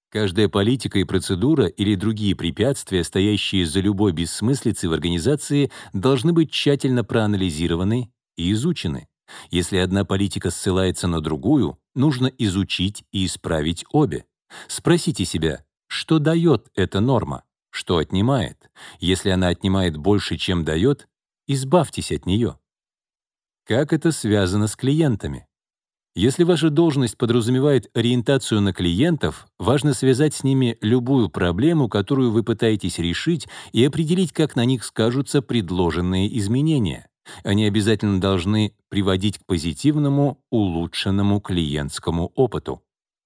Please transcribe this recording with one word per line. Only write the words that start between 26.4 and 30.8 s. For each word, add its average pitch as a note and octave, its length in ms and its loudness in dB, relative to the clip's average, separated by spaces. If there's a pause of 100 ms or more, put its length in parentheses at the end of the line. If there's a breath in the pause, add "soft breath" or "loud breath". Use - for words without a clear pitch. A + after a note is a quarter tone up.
ваша E3 280 2
должность C#3+ 440 2
подразумевает B2 800 2
ориентацию A#2+ 680 0
на G2 120 2
клиентов, F2+ 760 -2 (120)
важно C3+ 340 2
связать C3 400 2
с - 100 -8
ними C3 380 0